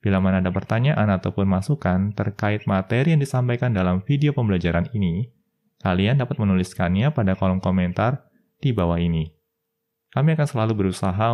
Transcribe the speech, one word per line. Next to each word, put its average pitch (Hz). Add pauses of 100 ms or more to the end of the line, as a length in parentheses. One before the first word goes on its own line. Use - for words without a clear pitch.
Bila 98
mana 95
ada 90
pertanyaan 107
ataupun 95
masukan 95
terkait 107
materi 117
yang 143
disampaikan 123
dalam 92
video 143
pembelajaran 87
ini, 95 (540)
kalian 98
dapat 123
menuliskannya 95
pada 95
kolom 92
komentar 92 (320)
di 135
bawah 85
ini. 82 (800)
Kami 151
akan 151
selalu 113
berusaha 98